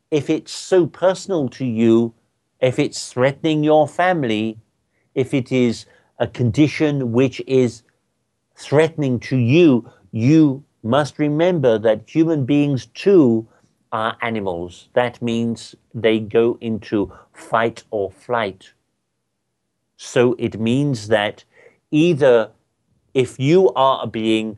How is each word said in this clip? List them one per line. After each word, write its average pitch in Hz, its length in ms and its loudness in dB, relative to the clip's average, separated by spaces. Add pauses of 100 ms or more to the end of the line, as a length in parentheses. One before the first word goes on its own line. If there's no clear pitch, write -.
(120)
if 147 180 -2
it's - 220 -4
so 180 360 0
personal 175 600 -4
to - 160 -8
you, 113 480 2 (480)
if 127 180 0
it's - 320 -6
threatening 147 520 -2
your 151 240 4
family, 117 680 -2 (560)
if 131 200 -4
it 131 180 -4
is 123 340 0 (340)
a 120 80 -2
condition 135 840 0
which 127 360 0
is 127 360 0 (720)
threatening 147 640 0
to - 180 -4
you, 127 520 4 (220)
you 139 520 2 (200)
must 139 360 -2
remember 147 580 0
that 110 320 -2
human 156 360 0
beings 143 420 0
too 123 600 2 (440)
are 110 300 -4
animals. 95 720 -8
That 123 280 -2
means 117 540 -4 (180)
they 113 260 0
go 113 420 0
into 107 500 -4 (220)
fight 113 580 -4
or 98 200 -6
flight. 110 600 -8 (1300)
So - 400 0
it 101 220 -6
means 120 480 -2
that 107 360 -2 (480)
either 143 600 2 (640)
if 127 260 -2
you 175 340 4
are 131 300 2
a 117 40 -6
being 110 500 -2